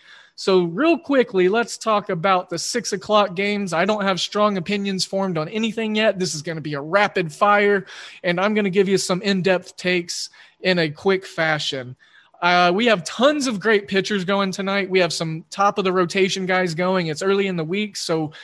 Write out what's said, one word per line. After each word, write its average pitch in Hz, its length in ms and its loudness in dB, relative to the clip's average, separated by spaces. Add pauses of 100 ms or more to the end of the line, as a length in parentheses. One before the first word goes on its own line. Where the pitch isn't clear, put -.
(340)
So 185 300 2
real 247 340 2
quickly, 240 520 2
let's 220 280 -2
talk 208 320 -2
about 180 400 0
the 170 80 -4
six - 360 -6
o'clock 202 420 2
games. 202 380 -2
I 170 120 2
don't 208 160 0
have 190 180 0
strong 208 380 0
opinions 196 480 -4
formed 190 320 -4
on 156 120 -2
anything 220 440 -4
yet. 214 240 2
This 175 160 -2
is 151 80 -8
gonna 160 200 -8
be 147 120 -6
a 139 80 -6
rapid 190 500 0
fire, 202 540 2 (380)
and 175 160 0
I'm 208 160 0
gonna 202 160 0
give 190 180 4
you 190 80 4
some 180 240 -2
in-depth 190 560 0
takes 180 520 -4 (320)
in 185 180 2
a 160 100 0
quick 190 380 -2
fashion. 147 680 -4 (460)
Uh, 180 320 4
we 226 140 0
have 196 160 2
tons 285 420 0
of 226 140 -4
great 202 280 0
pitchers 190 380 -2
going 196 260 0
tonight. 196 380 -4
We 185 80 2
have 170 160 4
some 160 380 -6
top 202 260 2
of 196 60 0
the 185 100 0
rotation 185 540 0
guys 185 260 0
going. 180 320 0
It's 151 160 -6
early 196 240 2
in 185 100 -4
the 165 80 -2
week. 202 320 -4
So 160 360 -2 (120)